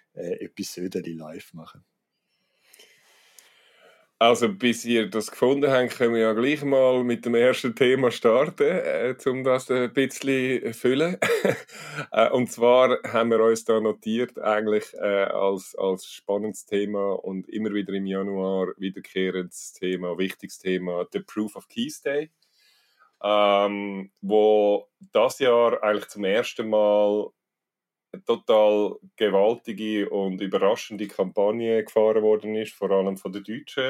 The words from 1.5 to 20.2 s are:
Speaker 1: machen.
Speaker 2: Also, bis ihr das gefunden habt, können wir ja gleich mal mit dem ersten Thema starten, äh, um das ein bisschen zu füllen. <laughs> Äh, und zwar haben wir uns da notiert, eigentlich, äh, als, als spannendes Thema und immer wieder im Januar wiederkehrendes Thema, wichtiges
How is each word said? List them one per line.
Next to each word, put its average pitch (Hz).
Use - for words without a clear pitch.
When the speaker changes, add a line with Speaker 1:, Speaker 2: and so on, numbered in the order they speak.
Speaker 1:
machen. -
Speaker 2:
Also, 117
bis 113
ihr 113
das 107
gefunden 139
habt, 127
können 120
wir 113
ja 110
gleich 139
mal 131
mit 120
dem 120
ersten 120
Thema 131
starten, 127
äh, 127
um 131
das 127
ein 127
bisschen 131
zu 113
füllen. 143
<laughs> -
Äh, 113
und 123
zwar 123
haben 117
wir 113
uns 113
da 110
notiert, 110
eigentlich, 107
äh, 98
als, 98
als 95
spannendes 104
Thema 101
und 95
immer 107
wieder 101
im 98
Januar 95
wiederkehrendes 92
Thema, 90
wichtiges 95